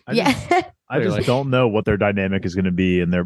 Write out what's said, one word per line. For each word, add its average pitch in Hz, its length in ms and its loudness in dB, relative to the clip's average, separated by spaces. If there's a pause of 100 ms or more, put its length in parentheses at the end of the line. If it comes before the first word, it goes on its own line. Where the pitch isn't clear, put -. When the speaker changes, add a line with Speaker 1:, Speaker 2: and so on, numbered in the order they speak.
Speaker 1:
I 131 80 -8
just 240 380 0
Speaker 2:
Yeah. 349 160 2
<laughs> - 40 -20 (200)
Speaker 1:
I 131 80 0
just - 120 0
Speaker 3:
Clearly. 104 140 -2
Speaker 1:
don't 135 240 0
know 127 200 2
what 107 160 0
their 107 100 0
dynamic 98 500 0
is 87 80 -4
gonna 92 160 0
be 90 300 2
in 87 120 0
their, 90 140 0